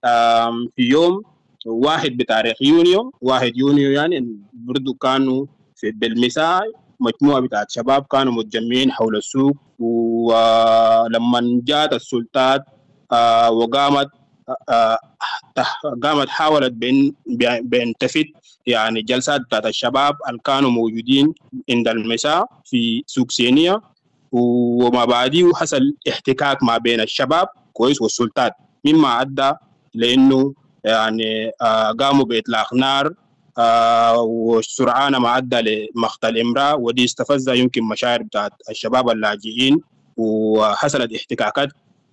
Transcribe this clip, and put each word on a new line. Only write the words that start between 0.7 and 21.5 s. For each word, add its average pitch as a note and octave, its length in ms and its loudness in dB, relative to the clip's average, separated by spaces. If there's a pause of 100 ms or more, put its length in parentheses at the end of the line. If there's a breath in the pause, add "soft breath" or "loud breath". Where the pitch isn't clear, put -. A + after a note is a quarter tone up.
في B2+ 60 -2
يوم E3+ 400 2 (440)
واحد C#3+ 440 -2
بتاريخ A#2 520 -2
يونيو، F3+ 580 4
واحد B2+ 360 0
يونيو C#3 340 2
يعني C#3 460 -2 (160)
برضو B2+ 420 -6
كانوا C3+ 520 0 (300)
في G#2+ 140 -6
بالمساء B2 720 -2 (380)
مجموعة C3 400 2
بتاعت B2 300 -4
شباب C3+ 400 -2
كانوا C3 220 0
متجمعين A#2 600 -2
حول A2 240 -2
السوق، C3+ 400 0 (220)
ولما A#2 1900 2
جات D3 280 0
السلطات، C3 720 -2 (480)
آه، A#2 380 4
وقامت، C#3 580 0 (600)
آه، A2+ 300 2 (560 loud breath)
تح-، - 280 -6 (200)
قامت C#3+ 260 0
حاولت D3+ 440 0
بأن، C3+ 400 2 (140)
بأن، A#2+ 420 -2
بأن A#2+ 320 0
تفت D#3 260 -2 (400 soft breath)
يعني A2+ 360 -2
جلسات B2+ 380 -2
بتاعت A2 260 -4
الشباب C3+ 500 -2 (120)
اللي A#2+ 160 -10
كانوا C3+ 260 2
موجودين A#2+ 640 0 (360)